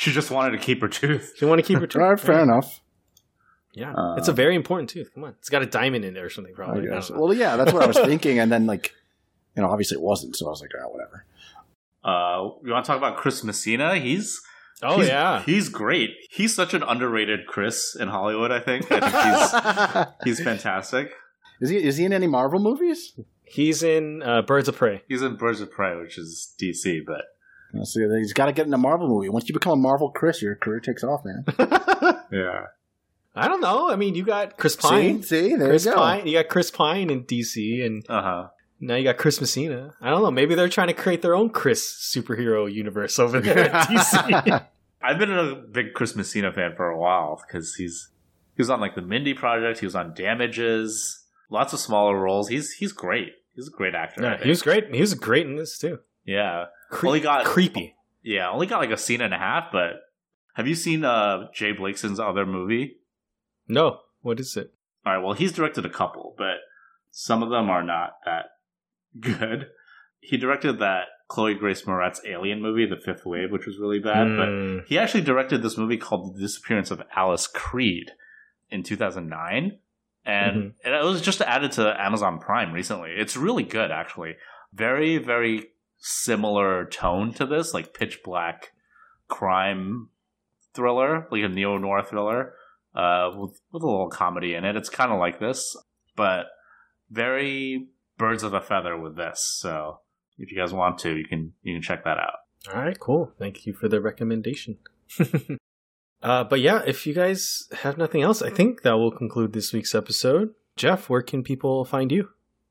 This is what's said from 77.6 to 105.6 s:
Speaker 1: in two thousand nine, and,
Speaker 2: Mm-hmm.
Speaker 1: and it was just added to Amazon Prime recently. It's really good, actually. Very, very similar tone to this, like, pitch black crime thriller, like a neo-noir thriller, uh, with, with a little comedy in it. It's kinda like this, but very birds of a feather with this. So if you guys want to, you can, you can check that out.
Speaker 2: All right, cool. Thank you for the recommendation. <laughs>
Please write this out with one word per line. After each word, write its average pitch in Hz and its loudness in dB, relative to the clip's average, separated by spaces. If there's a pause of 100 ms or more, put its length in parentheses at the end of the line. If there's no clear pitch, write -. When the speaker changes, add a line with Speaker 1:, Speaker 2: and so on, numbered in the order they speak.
Speaker 1:
in 98 -6
two 101 -6
thousand 92 -4
nine, 92 -4 (460)
and, 101 0
Speaker 2:
Mm-hmm. 104 -8
Speaker 1:
and 127 -2
it 151 0
was 180 0
just 196 0
added 135 0
to 107 0
Amazon 98 -2
Prime 101 -2
recently. 87 -8
It's 107 -4
really 170 -2
good, 110 -2
actually. 80 -8 (360)
Very, 135 0
very 117 0 (280)
similar 101 0
tone 95 -2
to 139 -4
this, 165 -2
like, 82 -6
pitch - -6
black 85 -6 (560)
crime 95 -2 (640)
thriller, 131 0
like 107 0
a 101 0
neo-noir 98 0
thriller, 110 -4 (420)
uh, 90 2
with, 98 -12 (120)
with 165 -10
a 160 -2
little 95 0
comedy 87 -2
in 85 -6
it. 104 -2
It's 107 -8
kinda 127 0
like 87 -2
this, 120 -6 (400)
but 92 0 (640)
very 131 -4 (320)
birds 110 0
of 101 -6
a 95 0
feather 87 -2
with 78 -12
this. - -8
So 78 -6 (380)
if 95 -14
you 98 -8
guys 90 -2
want 90 0
to, 80 -4
you 78 -6
can, 82 -8 (100)
you 90 -6
can 85 -8
check - -6
that 80 -2
out. - -4 (380)
Speaker 2:
All 113 -6
right, 170 -6
cool. 147 -2
Thank 101 -10
you 104 -8
for 107 -4
the 107 2
recommendation. 113 -6 (400)
<laughs> 147 -2 (640)